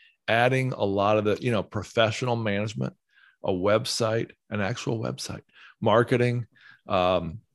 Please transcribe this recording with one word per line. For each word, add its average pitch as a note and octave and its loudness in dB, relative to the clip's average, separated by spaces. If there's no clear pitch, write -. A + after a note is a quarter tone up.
adding B2+ 2
a - -4
lot G2+ 2
of G#2+ 2
the, G#2 0
you B2 -2
know, G#2 0
professional A2+ 0
management, G#2+ -4
a - 0
website, A2 0
an G#2 -4
actual A2 -4
website, B2 -8
marketing. A#2+ 2
Um, F2+ 0